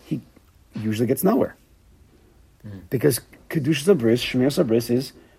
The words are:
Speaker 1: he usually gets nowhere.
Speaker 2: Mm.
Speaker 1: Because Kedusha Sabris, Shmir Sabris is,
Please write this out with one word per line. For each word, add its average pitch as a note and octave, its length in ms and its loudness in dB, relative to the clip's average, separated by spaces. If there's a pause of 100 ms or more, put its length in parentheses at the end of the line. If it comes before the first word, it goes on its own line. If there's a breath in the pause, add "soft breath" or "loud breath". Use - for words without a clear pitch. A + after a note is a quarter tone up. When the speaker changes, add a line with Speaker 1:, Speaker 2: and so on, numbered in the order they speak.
Speaker 1:
he C#3+ 160 -8 (540)
usually A2 320 -2
gets C3+ 160 0
nowhere. - 320 0 (1080)
Speaker 2:
Mm. G2+ 240 -14
Speaker 1:
Because C3 300 0 (300)
Kedusha D#3 460 0
Sabris, A#2 280 2
Shmir B2+ 240 0
Sabris A#2 420 0
is, B2+ 240 -2 (240 soft breath)